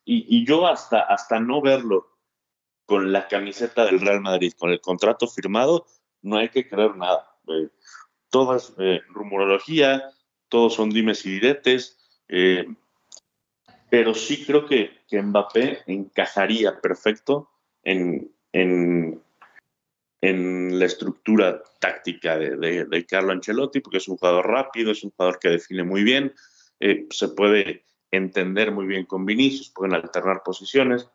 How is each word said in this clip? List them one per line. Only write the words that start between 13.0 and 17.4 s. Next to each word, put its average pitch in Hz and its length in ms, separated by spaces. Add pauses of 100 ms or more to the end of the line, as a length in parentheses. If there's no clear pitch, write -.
pero 113 240
sí - 300
creo 147 200
que, 117 420
que 101 140
Mbappé 123 640
encajaría 98 960
perfecto 110 720 (320)